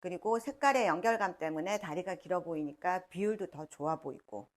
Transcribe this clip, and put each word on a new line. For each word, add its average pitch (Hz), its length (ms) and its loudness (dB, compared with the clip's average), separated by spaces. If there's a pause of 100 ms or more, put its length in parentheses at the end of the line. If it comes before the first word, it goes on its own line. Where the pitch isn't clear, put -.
그리고 214 400 0
색깔의 277 480 4
연결감 190 500 2
때문에 160 400 0
다리가 180 380 -4
길어 175 260 -2
보이니까 170 680 -4
비율도 202 420 -2
더 151 160 -12
좋아 151 340 -2
보이고 107 580 -10